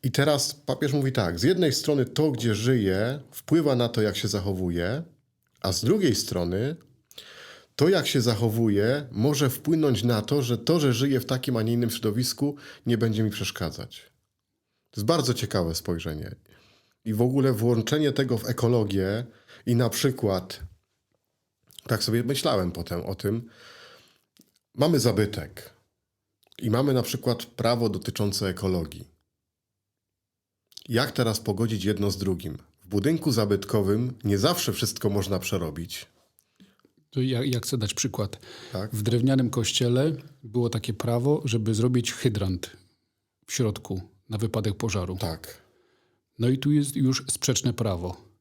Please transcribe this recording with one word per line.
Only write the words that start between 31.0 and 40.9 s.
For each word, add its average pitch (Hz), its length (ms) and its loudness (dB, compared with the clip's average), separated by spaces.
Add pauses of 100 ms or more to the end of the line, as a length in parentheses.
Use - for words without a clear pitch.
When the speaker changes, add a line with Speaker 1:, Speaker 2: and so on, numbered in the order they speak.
Speaker 1:
teraz 113 280 0
pogodzić 107 460 -2
jedno 101 260 0
z 95 60 -4
drugim? 92 400 -4 (260)
W - 40 -20
budynku 139 440 0
zabytkowym 104 840 2 (100)
nie 101 140 2
zawsze 139 360 0
wszystko - 360 -2
można 98 300 0
przerobić. 82 640 -6 (1040)
Speaker 2:
To 131 120 -2
ja, 127 220 0
ja 127 160 0
chcę - 180 -4
dać 107 160 -4
przykład. - 460 -6 (320)
Speaker 1:
Tak. 104 240 -6
Speaker 2:
W 104 60 -4
drewnianym 120 480 2
kościele 123 600 0 (320)
było 117 260 0
takie 110 240 -6